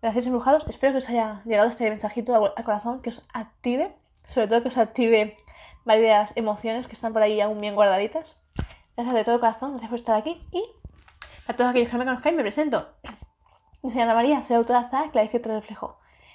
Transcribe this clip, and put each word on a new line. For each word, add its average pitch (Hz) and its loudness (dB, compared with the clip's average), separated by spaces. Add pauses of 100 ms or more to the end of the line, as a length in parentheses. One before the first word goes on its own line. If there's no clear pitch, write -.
gracias 233 -2
embrujados, 254 2
espero 269 0
que 269 0
os 254 -6
haya 220 -2
llegado 220 4
este 233 -2
mensajito 220 -4
al, 208 4
al 233 -8
corazón, 226 -4
que 240 -6
os - -18
active, 247 -4 (320)
sobre 226 0
todo 233 2
que 254 -4
os 247 -6
active 220 2 (480)
varias 220 4
emociones 226 -4
que - -18
están 220 -6
por 220 2
ahí 214 2
aún 208 -2
bien 208 -6
guardaditas. 202 2 (600)
Gracias 240 -4
de 220 2
todo 233 2
corazón, 240 -2
gracias 226 -12
por 240 -6
estar 233 0
aquí 302 -6
y 359 -4 (880)
a 240 -6
todos 247 2
aquellos 240 2
que 240 -8
no 240 -2
me 254 -2
conozcáis 262 0
me 302 0
presento. 254 -2 (1000)
Yo 247 -6
soy 240 -2
Ana 226 4
María, 247 2
soy 240 0
autora 240 2
de 269 -4
Clarificio 233 0
tu 233 -8
reflejo. 214 -8 (380)